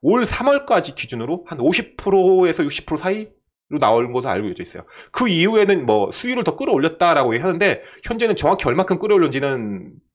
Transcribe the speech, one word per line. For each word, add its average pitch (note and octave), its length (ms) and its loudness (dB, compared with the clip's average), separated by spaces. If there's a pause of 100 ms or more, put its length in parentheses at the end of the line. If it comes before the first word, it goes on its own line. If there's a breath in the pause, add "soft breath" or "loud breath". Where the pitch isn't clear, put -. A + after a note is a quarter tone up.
올 A3 220 2
삼월까지 B3+ 680 0
기준으로 B2 520 -8
한 D3 140 -12
오십 D#3+ 360 0
프로에서 F#3 680 2
육십 C#3+ 200 -6
프로 D#3 140 -6
사이로 F#3+ 840 -8
나올 A#2 320 2
것으로 B2+ 180 -4
알고 G2 180 -4 (120)
있어요. F2 240 -14 (260 loud breath)
그 B3 180 -2
이후에는 F#3+ 580 2
뭐 G#2+ 240 2
수율을 B3 340 -6
더 E3 120 -2
끌어올렸다라고 D#3+ 800 2
얘기하는데 F3 480 0 (220 loud breath)
현재는 A3+ 320 -2
정확히 D#3+ 320 0
얼마큼 F3 300 0
끌어올렸는지는 C3+ 960 -2 (200)